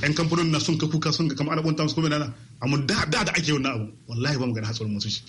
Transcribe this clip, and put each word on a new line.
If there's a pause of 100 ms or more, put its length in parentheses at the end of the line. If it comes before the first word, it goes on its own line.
'yan
kamfanonin
na
sun
ka
kuka,
sun
ga
kamar
ana
bunta
musu
ko
menene, (320)
amma
da,
da,
da
ake
wannan
abu, (160)
wallahi
ba
mu
gani
hatsarin
motoci